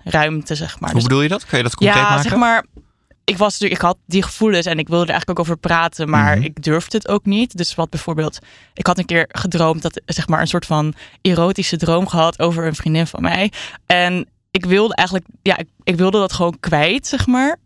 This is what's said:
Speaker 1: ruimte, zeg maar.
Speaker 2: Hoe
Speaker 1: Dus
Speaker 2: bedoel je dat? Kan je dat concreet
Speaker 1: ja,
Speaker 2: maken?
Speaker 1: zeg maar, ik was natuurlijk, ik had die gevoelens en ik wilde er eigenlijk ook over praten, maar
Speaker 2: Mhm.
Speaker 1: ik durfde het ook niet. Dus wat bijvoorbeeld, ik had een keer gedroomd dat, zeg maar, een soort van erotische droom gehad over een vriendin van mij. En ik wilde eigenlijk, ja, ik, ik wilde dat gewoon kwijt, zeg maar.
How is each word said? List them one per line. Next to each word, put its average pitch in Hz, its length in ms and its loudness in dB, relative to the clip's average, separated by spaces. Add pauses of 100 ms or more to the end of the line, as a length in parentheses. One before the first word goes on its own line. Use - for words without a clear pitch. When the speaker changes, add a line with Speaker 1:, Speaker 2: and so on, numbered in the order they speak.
Speaker 1:
ruimte, 156 500 0
zeg 156 260 -8
maar. - 100 -4
Speaker 2:
Hoe - 80 2
Speaker 1:
Dus 117 100 2
Speaker 2:
bedoel 135 140 4
je 151 60 2
dat? 196 180 -4
Kan 135 120 -2
je 120 60 2
dat 120 100 -4
concreet 202 240 4
Speaker 1:
ja, 208 100 4
Speaker 2:
maken? 143 220 2
Speaker 1:
zeg - 80 2
maar, 233 280 2 (580)
ik 196 140 0
was 202 140 2
natuurlijk, 180 280 -2
ik 175 60 2
had 175 100 2 (100)
die 185 160 2
gevoelens 185 440 0
en 165 120 -2
ik 156 100 -4
wilde 170 160 2
er 160 60 -2
eigenlijk 175 300 -2
ook 170 60 0
over 165 140 -2
praten, 170 500 0
maar 147 260 4
Speaker 2:
Mhm. 123 80 2
Speaker 1:
ik 151 180 -8
durfde 160 340 0
het - 120 -4
ook 208 160 0
niet. 208 320 0
Dus 175 180 -4
wat 165 160 -4
bijvoorbeeld, 156 480 -4 (360)
ik - 120 -6
had 180 120 2
een 180 60 0
keer 165 240 2
gedroomd 165 540 0
dat, - 240 -6
zeg - 220 -6
maar, 160 120 2
een 165 60 0
soort 170 200 -2
van 151 280 0 (280)
erotische 180 540 0
droom 165 320 0
gehad 165 300 0
over 165 280 0
een 156 80 -2
vriendin 160 320 0
van - 160 -8
mij. 180 300 0 (340)
En 180 400 0 (240)
ik 185 140 -4
wilde 196 300 2
eigenlijk, 180 320 -2 (160)
ja, 185 140 2
ik, 165 120 -10 (140)
ik 180 140 -2
wilde 190 220 2
dat 190 140 0
gewoon 175 280 -2
kwijt, 165 460 0
zeg - 200 -2
maar. 262 400 2